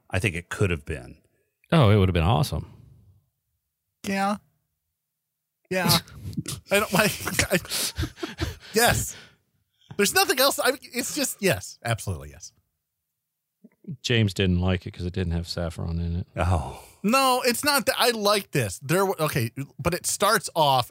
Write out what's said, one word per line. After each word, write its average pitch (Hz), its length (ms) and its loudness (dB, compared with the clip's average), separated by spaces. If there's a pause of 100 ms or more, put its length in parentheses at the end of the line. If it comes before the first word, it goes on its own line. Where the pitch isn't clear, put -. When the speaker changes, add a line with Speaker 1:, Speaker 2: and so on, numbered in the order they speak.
Speaker 1:
I 95 100 -2
think 92 160 -2
it 87 140 -10
could 101 200 -2
have 80 160 -4
been. 65 320 -12 (540)
Speaker 2:
Oh, 139 180 6
it 107 80 6
would 95 100 6
have 90 60 0
been 85 100 2
awesome. - 480 0 (1400)
Speaker 3:
Yeah. 196 300 -2 (1300)
Yeah. 170 280 2 (340)
<laughs> - 400 -8
I 196 80 4
don't 208 140 -2
like, 190 180 4 (400)
I, 190 60 2 (1160)
yes. 214 420 2 (840)
There's 202 160 2
nothing 370 260 2
else. 269 200 2
I, 262 140 2 (200)
it's 262 220 -6
just, 285 260 -4
yes, 143 420 -2
absolutely, 87 460 -6
yes. 71 220 -20 (1500)
Speaker 2:
James 110 320 2
didn't 92 280 2
like 92 260 0
it 95 40 -10
'cause 87 140 -10
it 87 80 -6
didn't 87 200 -2
have 85 140 -4
saffron 85 520 -6
in 85 180 -4
it. 95 100 -6 (100)
Speaker 1:
Oh. 87 440 -2 (220)
Speaker 3:
No, 254 420 2
it's 240 200 0
not 285 220 2
that. - 120 0
I 233 120 4
like 208 400 0
this. 113 280 -2
There, 147 260 0
w-, 190 140 0
okay, 139 320 0 (260)
but 170 160 -2
it - 120 -6
starts - 500 2
off, 135 360 4